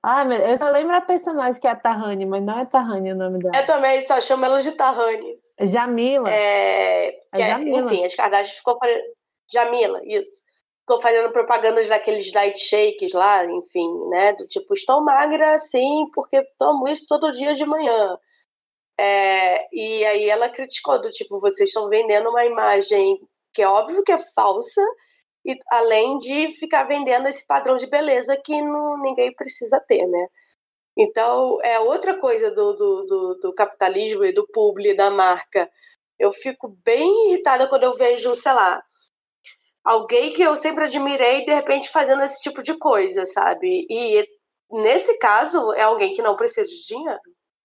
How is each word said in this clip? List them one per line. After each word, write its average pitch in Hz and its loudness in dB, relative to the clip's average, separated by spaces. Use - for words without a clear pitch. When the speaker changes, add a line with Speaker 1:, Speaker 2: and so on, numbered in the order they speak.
Speaker 1:
ah, 269 2
meu, 247 0
eu 226 2
só 294 0
lembro 311 2
a 359 4
personagem 330 -2
que 269 2
é 240 2
a 226 -2
Tahani, 214 -2
mas 196 -2
não 214 -4
é 262 -4
Tahani 220 -2
o 190 -6
nome 185 -4
dela. 175 -2
Speaker 2:
Eu 277 2
também 269 2
só 262 0
chamo 262 0
ela 269 2
de 285 -4
Tahani. 233 -2
Speaker 1:
Jamila. 240 0
Speaker 2:
É, 196 2
que 196 0
Speaker 1:
É - -
Speaker 2:
é, 214 2
Speaker 1:
Jamila. 262 -2
Speaker 2:
enfim, 214 0
as 180 -6
Kardashians 202 0
ficou 240 -2
fazendo, 240 0
Jamila, 240 0
isso. 202 -4
Ficou 247 0
fazendo 233 2
propagandas 226 2
daqueles 214 0
diet 202 0
shakes 208 0
lá, 185 4
enfim, 175 -4
né? 190 2
Do 202 -14
tipo, - -6
"Estou 262 2
magra, 302 2
sim, 294 0
porque - 0
tomo 277 2
isso 302 -4
todo 302 0
dia 269 -2
de 285 -4
manhã." 233 0
É, 190 2
e 220 -2
aí 208 2
ela 226 2
criticou, - -4
do 226 -6
tipo, - -10
"Vocês 196 2
estão 214 -4
vendendo 214 2
uma 240 2
imagem 202 2
que - 0
é 196 4
óbvio 214 2
que 392 0
é 339 2
falsa, 208 0
e - -6
além 233 2
de 285 -4
ficar 311 0
vendendo 262 -2
esse 269 -8
padrão 262 0
de 254 -8
beleza 277 0
que 294 -4
não, 294 -4
ninguém 254 -2
precisa 247 -4
ter, 185 2
né?" 180 -2
Então, 233 0
é 233 0
outra 320 -2
coisa 226 0
do, 208 0
do, 196 -2
do, 185 -4
do 180 -4
capitalismo 202 -2
e 190 2
do 208 0
publi, 202 0
da 196 4
marca. 185 0
Eu 202 2
fico 262 -10
bem 370 2
irritada 269 2
quando 269 2
eu 254 2
vejo, 240 0
sei 247 0
lá, 196 2
alguém 233 0
que 330 2
eu 311 4
sempre 311 -4
admirei, 269 0
de 294 0
repente, 285 0
fazendo 277 0
esse 277 -6
tipo 285 -10
de 320 -6
coisa, 196 0
sabe? 180 -2
E 220 0
nesse 226 2
caso, 226 2
é - 0
alguém 392 2
que 453 -6
não 415 0
precisa 453 -2
de - -16
dinheiro. 302 -8